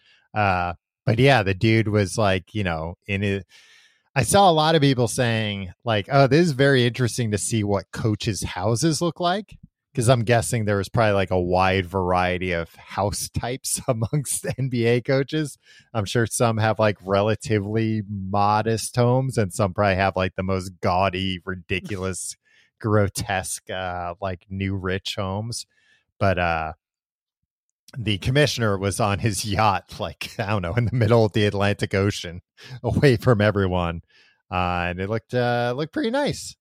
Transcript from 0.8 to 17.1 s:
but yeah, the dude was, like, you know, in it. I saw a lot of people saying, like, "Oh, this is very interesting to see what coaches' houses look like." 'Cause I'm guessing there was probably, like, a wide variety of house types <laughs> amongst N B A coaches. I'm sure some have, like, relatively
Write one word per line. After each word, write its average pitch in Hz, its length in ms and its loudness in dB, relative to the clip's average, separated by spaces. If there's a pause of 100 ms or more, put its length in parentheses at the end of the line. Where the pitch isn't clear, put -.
but 113 120 2
yeah, 127 240 6
the 95 120 0
dude 113 340 2
was, 104 300 0
like, 95 360 0
you 107 100 -4
know, 85 320 -4 (100)
in 101 180 -4
it. 98 220 -4 (680)
I 135 80 2
saw 196 280 6
a - 20 6
lot 156 220 2
of 165 60 2
people 127 280 2
saying, 107 640 -2 (120)
like, 107 260 -2
"Oh, 139 160 6
this 151 200 4
is 160 60 2
very 131 340 4
interesting 117 460 -2
to 104 60 0
see 113 240 -2
what 101 300 -2
coaches' 107 500 -2
houses 117 600 -2
look 170 180 -4
like." 180 380 -4 (360)
'Cause 117 160 0
I'm 120 140 4
guessing 117 420 0
there 104 120 2
was 95 120 -2
probably, 110 240 2
like, 95 160 0
a 92 100 2
wide 92 460 2
variety 90 640 0
of 82 240 -4
house - 540 -4
types - 540 -6
<laughs> - 40 -2
amongst 123 580 -4 (120)
N 131 120 -4
B 117 160 0
A 120 160 2
coaches. 143 560 -2 (340)
I'm 107 140 -2
sure 117 200 0
some 113 320 0
have, 110 200 2
like, 107 260 2
relatively 107 1040 0